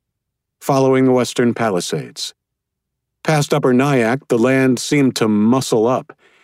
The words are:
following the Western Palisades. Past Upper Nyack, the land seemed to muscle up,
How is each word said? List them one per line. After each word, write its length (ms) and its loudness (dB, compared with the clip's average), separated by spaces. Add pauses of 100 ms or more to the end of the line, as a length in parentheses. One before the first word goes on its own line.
(580)
following 460 2
the 80 4
Western 420 0
Palisades. 800 -6 (880)
Past 320 -2
Upper 180 2
Nyack, 560 0
the 100 0
land 420 2
seemed 360 0
to 120 0
muscle 580 2
up, 300 -4 (280)